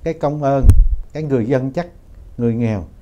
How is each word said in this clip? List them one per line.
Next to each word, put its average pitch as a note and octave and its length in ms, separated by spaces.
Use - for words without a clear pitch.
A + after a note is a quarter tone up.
Cái D#3+ 100
công D3 280
ơn, C#3 220
cái D#3 100
người C3+ 240
dân C3+ 240
chắc, F3 160
người A#2 160
nghèo A2 300